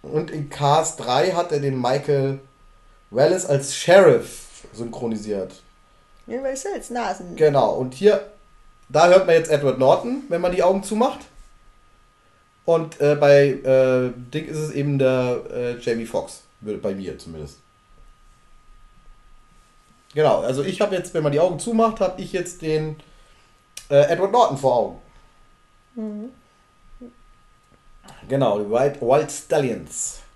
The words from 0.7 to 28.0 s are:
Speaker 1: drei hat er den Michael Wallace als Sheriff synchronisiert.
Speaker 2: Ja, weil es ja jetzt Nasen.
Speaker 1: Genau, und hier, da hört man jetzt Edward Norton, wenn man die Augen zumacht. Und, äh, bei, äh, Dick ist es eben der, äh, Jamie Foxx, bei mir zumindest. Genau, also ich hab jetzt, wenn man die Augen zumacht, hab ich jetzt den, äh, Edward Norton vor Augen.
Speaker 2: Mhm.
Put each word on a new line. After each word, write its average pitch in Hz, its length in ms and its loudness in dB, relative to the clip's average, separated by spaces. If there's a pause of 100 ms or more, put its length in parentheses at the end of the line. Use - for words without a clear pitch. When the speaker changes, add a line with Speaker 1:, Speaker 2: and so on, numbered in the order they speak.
Speaker 1:
drei 135 360 0
hat 170 200 -2
er 143 80 -2
den 135 200 -4
Michael 135 600 -2 (720)
Wallace 160 360 2
als 139 280 -2
Sheriff - 960 4
synchronisiert. 107 920 -8 (640)
Speaker 2:
Ja, 247 160 -10
weil 269 120 -6
es 269 100 -12
ja 403 100 -6
jetzt - 160 -14
Nasen. 190 460 -8
Speaker 1:
Genau, 143 380 4
und 127 200 -6
hier, 202 360 2 (580)
da 156 200 4
hört 185 180 8
man 170 100 4
jetzt 156 140 0
Edward 139 280 0
Norton, 233 500 2
wenn 170 120 -4
man 180 120 -2
die 185 100 -2
Augen 190 200 2
zumacht. 233 380 -4 (1400)
Und, 160 360 0
äh, 147 140 4
bei, 143 340 6
äh, 131 680 2
Dick 147 320 -10
ist 156 100 -10
es 151 140 -8
eben 143 260 -2
der, 127 420 0 (120)
äh, 120 280 -6
Jamie 113 260 -4
Foxx, - 360 -8 (180)
bei 104 340 -8
mir 92 240 -10
zumindest. 78 400 -16 (2500)
Genau, 147 280 2
also 131 200 -4
ich 190 180 -6
hab 202 120 0
jetzt, 175 200 -8
wenn 160 100 -4
man 143 100 0
die 147 80 0
Augen 175 180 0
zumacht, 220 420 -2
hab 185 180 -4
ich 185 140 -12
jetzt 175 300 -8
den, 156 340 -4 (960)
äh, 143 60 4 (160)
Edward 190 200 0
Norton 214 260 4
vor 131 180 2
Augen. 98 220 -2 (960)
Speaker 2:
Mhm. 214 360 -12 (2000)